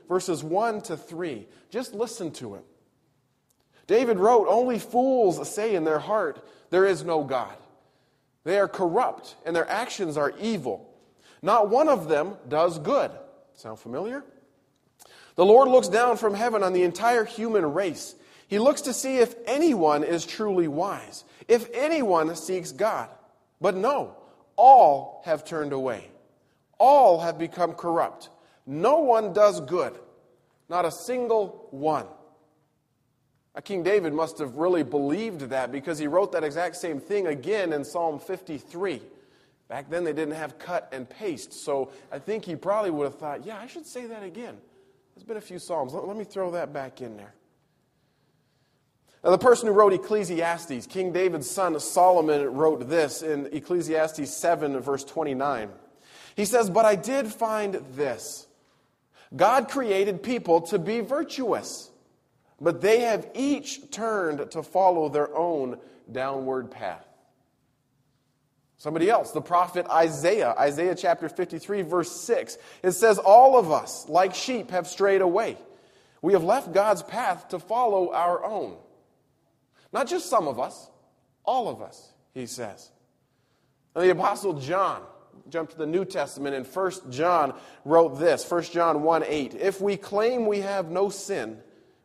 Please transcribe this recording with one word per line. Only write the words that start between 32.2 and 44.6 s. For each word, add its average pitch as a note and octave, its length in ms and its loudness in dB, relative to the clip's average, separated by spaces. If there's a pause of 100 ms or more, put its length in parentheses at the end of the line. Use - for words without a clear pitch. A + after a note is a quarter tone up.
Now, C#3 60 -14
King F#3 220 -6
David F3 300 2
must D#3 260 -2
have C3 180 -8
really E3+ 260 2
believed D3 600 -4
that B2+ 280 -4
because C#3+ 260 -8
he D3+ 100 -6
wrote F3+ 260 0
that E3+ 100 -2
exact D#3+ 320 -4
same D#3+ 240 -8
thing G3+ 260 -4
again E3 460 -4
in C#3+ 140 -4
Psalm D#3+ 340 -4
fifty-three. E3+ 840 -8 (680)
Back C3+ 200 -10
then, F3 140 -4
they D#3 100 -2
didn't D3+ 220 -4
have D3+ 240 -12
cut F3 320 -6
and C3 180 -12
paste, F3 440 -10
so C#3 360 -4 (220)
I C#3+ 80 -12
think G#3 240 -8
he E3+ 140 -10
probably G3+ 340 -2
would D3 140 -4
have C3+ 100 -8
thought, C#3+ 300 -12
"Yeah, G#3+ 120 -14
I G#3+ 100 -16
should D#4 200 -18
say B3 200 -14
that A3+ 160 -16
again. F#3 360 -16 (540)